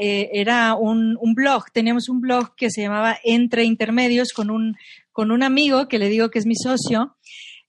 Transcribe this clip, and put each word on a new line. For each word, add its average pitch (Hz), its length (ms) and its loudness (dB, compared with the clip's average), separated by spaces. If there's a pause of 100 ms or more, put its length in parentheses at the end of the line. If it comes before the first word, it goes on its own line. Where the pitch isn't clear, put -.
eh, 202 320 -2
era 226 440 2
un, 226 440 0
un 226 140 2
blog. 262 360 0
Teníamos 233 380 0
un 254 140 -2
blog 247 340 -2
que 233 140 -2
se 214 120 -6
llamaba 208 400 -2
Entre 233 420 2
Intermedios 240 680 0
con 208 180 -4
un, 220 260 -2 (360)
con 214 180 -2
un 240 120 2
amigo 269 460 2
que 240 100 0
le 202 100 2
digo 220 220 0
que 226 80 -4
es 208 80 0
mi 226 100 0
socio, 254 600 -2 (520)